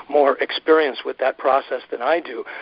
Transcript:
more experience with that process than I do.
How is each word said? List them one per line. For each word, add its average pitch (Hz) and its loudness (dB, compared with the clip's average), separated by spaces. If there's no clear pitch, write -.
more 143 4
experience 151 2
with 131 -6
that 131 0
process 135 0
than 117 -8
I 156 0
do. - -10